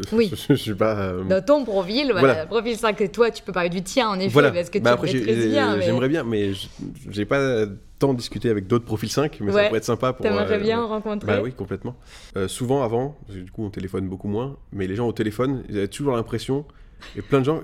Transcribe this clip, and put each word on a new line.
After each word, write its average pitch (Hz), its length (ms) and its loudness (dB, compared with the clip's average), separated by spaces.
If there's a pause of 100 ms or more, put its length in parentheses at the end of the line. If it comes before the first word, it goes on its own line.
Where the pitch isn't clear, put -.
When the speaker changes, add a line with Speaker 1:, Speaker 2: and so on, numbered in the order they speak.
(120)
Speaker 1:
Oui. 226 160 4
Speaker 2:
<laughs> - 200 -4
je, 143 60 6
je - 0 -
suis 113 200 0
pas, 107 240 2
euh, 92 260 -2
Speaker 1:
Dans 185 200 2
ton 285 200 6
profil, 214 420 0
voilà, 202 140 2
Speaker 2:
Voilà. 143 220 4
Speaker 1:
le 156 60 -10
profil 226 280 0
cinq, 214 240 0
et 202 80 2
toi, 226 220 4
tu - 140 -8
peux 196 80 -8
parler 175 180 0
du 185 120 -4
tien, 226 260 0
en 196 100 -2
effet, 190 120 0
Speaker 2:
Voilà. 139 200 6
Speaker 1:
parce 175 200 -2
que - 100 -2
Speaker 2:
Bah, 120 100 6
Speaker 1:
tu 123 40 6
Speaker 2:
après, 120 120 0
Speaker 1:
le 127 60 0
Speaker 2:
j'ai, 131 80 0
Speaker 1:
maîtrises 113 240 2
Speaker 2:
j'ai, 110 60 4
Speaker 1:
bien, 107 260 2
mais 98 80 0
Speaker 2:
j'aimerais 120 240 2
bien, 151 160 0
mais 104 280 0
j-, 98 160 -8 (420)
j'ai 101 160 -2
pas 135 380 2 (360)
tant 139 120 4
discuté 120 380 -2
avec 104 160 0
d'autres 117 200 2
profils 110 240 -4
cinq, 147 300 -2
mais 101 120 0
ça 98 60 2
Speaker 1:
Ouais. 104 100 6
Speaker 2:
pourrait 110 100 0
être 107 60 -2
sympa 127 280 0
pour, - 120 -6
Speaker 1:
T'aimerais 208 300 0
Speaker 2:
euh, 208 40 2
Speaker 1:
bien 220 220 0
Speaker 2:
ouais. 233 80 -4
Speaker 1:
rencontrer. 214 400 -4
Speaker 2:
Bah 101 160 2
oui, 127 80 -4
complètement. 104 420 -8 (420)
Euh, 95 120 0
souvent 131 340 0
avant, 123 340 -2 (100)
parce 98 120 -12
que 92 60 -12
du 92 80 -18
coup, 113 120 -6
on 101 60 -4
téléphone 95 380 -6
beaucoup 95 200 -6
moins, 123 280 -4 (160)
mais 95 160 -4
les 95 80 -2
gens 120 100 0
au 110 60 0
téléphone, 120 560 -2
ils 98 80 -6
avaient 98 100 0
toujours 135 300 -2
l'impression, 120 480 -4 (520)
et 98 60 -6
plein 139 160 2
de 131 60 2
gens, 156 200 0